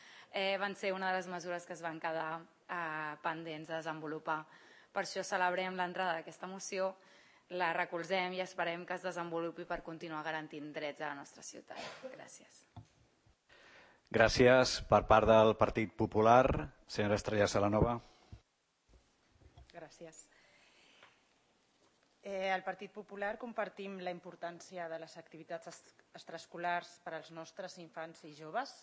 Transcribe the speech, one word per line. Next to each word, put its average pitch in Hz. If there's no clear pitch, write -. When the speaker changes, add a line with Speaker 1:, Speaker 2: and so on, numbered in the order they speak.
Speaker 1:
eh, 196
van 196
ser 196
una 190
de 185
les 185
mesures 175
que -
es 165
van 160
quedar, 160
eh, 156
pendents 160
de 160
desenvolupar. 156
Per 190
això 190
celebrem 185
l'entrada 180
d'aquesta 170
moció, 190
la 175
recolzem 175
i 185
esperem 175
que 175
es 185
desenvolupi 170
per 170
continuar 160
garantint 156
drets 151
a 147
la 139
nostra -
ciutat. -
Gràcies. -
Speaker 2:
Gràcies. 123
Per 101
part 107
del 110
Partit 101
Popular, 113
senyora 104
Estrella 104
Salanova. 107
Speaker 3:
Gràcies. 160
Eh, 196
el 185
Partit 190
Popular 202
compartim 202
la 180
importància 175
de 160
les 160
activitats 165
est-, -
extraescolars 170
per 160
als 151
nostres 165
infants 160
i 156
joves, 175